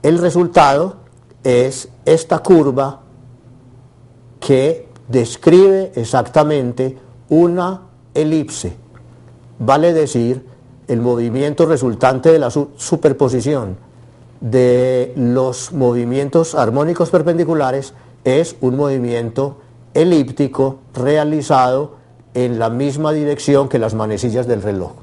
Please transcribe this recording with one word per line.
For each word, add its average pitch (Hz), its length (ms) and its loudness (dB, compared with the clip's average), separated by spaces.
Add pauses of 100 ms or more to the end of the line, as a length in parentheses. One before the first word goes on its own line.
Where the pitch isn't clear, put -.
el 160 160 4
resultado 170 760 2 (460)
es 127 460 0 (160)
esta 160 340 2
curva 139 640 2 (1400)
que 143 480 0 (220)
describe 185 880 4
exactamente 131 1000 -2 (300)
una 175 540 0 (320)
elipse. 151 640 -4 (840)
Vale 147 340 2
decir, 131 520 -2 (420)
el 120 140 -2
movimiento 123 640 0
resultante 131 680 0
de 160 80 4
la 127 100 -2
su-, 143 280 -4
superposición 131 1000 -2 (600)
de 123 760 2
los 127 580 -2
movimientos 135 840 -2
armónicos 147 540 0
perpendiculares 156 840 -2 (300)
es 151 380 0
un 127 160 0
movimiento 131 800 -4 (360)
elíptico 139 880 0 (140)
realizado 143 1040 0 (360)
en 123 240 -2
la 113 120 -2
misma 143 420 -4
dirección 143 580 0
que 131 100 -2
las 107 140 -2
manecillas 110 540 -4
del 110 140 -2
reloj. 95 420 -6